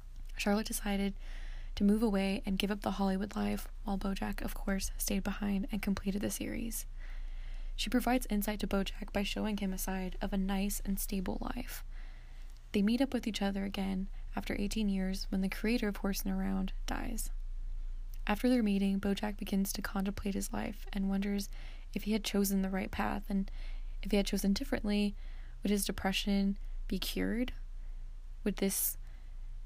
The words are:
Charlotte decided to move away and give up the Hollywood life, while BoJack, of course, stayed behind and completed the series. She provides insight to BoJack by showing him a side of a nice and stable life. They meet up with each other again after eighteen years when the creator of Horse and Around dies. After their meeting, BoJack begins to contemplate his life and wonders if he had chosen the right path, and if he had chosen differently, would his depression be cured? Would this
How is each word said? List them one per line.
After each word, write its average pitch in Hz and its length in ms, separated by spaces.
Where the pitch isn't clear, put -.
Charlotte 208 300
decided 196 480
to 208 80
move 208 180
away 196 420
and 190 140
give 196 120
up 202 120
the 208 100
Hollywood 196 420
life, 208 340
while 202 120
BoJack, 202 460
of - 100
course, - 460
stayed 196 260
behind 202 480
and 208 80
completed 202 400
the 208 100
series. - 540
She - 140
provides 247 400
insight 208 320
to 208 60
BoJack - 480
by 202 80
showing 202 340
him 196 160
a 185 60
side 185 420
of 202 140
a 196 40
nice 196 460
and 196 160
stable 196 400
life. - 420
They 208 100
meet 226 180
up 269 140
with 233 120
each 208 140
other 196 240
again 190 440
after - 220
eighteen 208 320
years 190 400
when 196 100
the 190 80
creator 226 400
of 202 80
Horse 196 240
and 190 140
Around 190 400
dies. - 440
After 214 240
their 254 120
meeting, 196 380
BoJack 202 380
begins 196 340
to - 80
contemplate 196 540
his 196 180
life 208 400
and 196 160
wonders 196 400
if - 80
he 208 100
had 220 120
chosen 196 360
the 190 80
right 190 220
path, 208 400
and 196 200
if 190 80
he 208 80
had 196 80
chosen 196 260
differently, 208 640
would 202 80
his 202 140
depression 196 720
be 190 120
cured? 202 540
Would 208 120
this - 420